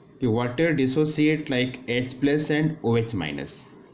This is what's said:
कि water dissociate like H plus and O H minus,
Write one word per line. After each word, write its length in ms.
कि 100
water 420
dissociate 760
like 300
H 300
plus 300
and 320
O 140
H 180
minus, 520